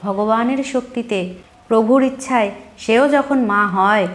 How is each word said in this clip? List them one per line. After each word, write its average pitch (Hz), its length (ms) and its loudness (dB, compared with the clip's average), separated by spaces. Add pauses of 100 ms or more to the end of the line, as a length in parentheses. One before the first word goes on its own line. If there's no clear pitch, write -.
ভগবানের 220 560 0 (120)
শক্তিতে 240 460 -4 (500)
প্রভুর 226 320 4 (100)
ইচ্ছায় 240 400 -2 (340)
সেও 233 200 2 (120)
যখন 277 220 0 (120)
মা 202 120 2 (120)
হয় 196 400 2